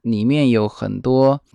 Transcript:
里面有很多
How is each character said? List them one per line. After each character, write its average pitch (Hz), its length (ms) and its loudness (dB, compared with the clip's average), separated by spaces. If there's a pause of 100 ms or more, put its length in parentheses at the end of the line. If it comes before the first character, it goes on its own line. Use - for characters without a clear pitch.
里 110 220 -2
面 139 260 2
有 107 180 2
很 101 340 -8
多 135 400 2 (140)